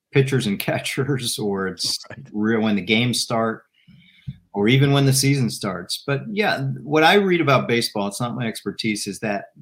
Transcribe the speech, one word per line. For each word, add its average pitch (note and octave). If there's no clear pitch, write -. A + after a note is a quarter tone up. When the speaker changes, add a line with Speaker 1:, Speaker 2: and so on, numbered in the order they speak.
Speaker 1:
pitchers C3+
and G2+
<laughs> -
catchers -
or G2
it's -
Speaker 2:
Right. -
Speaker 1:
real G#2+
when G#2+
the F#2+
games A2+
start A2+
or G2+
even C3+
when C#3
the C3+
season C3+
starts. -
But C3+
yeah, G3+
what D3+
I E3
read F#3+
about C3
baseball, A2+
it's G2+
not A#2
my A#2+
expertise, G#2
is F#2+
that G#2